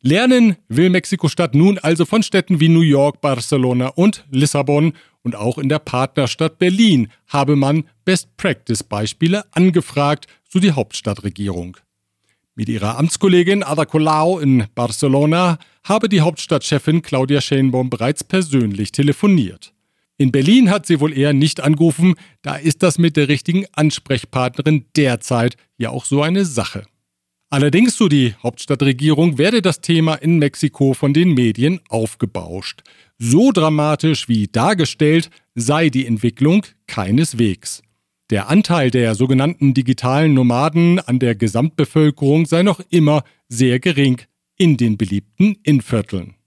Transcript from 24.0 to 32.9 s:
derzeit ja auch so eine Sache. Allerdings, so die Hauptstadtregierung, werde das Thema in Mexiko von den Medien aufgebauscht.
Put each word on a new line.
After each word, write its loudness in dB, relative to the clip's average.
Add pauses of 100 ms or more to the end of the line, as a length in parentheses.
derzeit 0 (220)
ja -6
auch -10
so -2
eine 0
Sache. -8 (680)
Allerdings, 2
so 2
die 2
Hauptstadtregierung, 0
werde 0
das -2
Thema 0
in 0
Mexiko 0
von -2
den 2
Medien 0 (100)
aufgebauscht. -8 (340)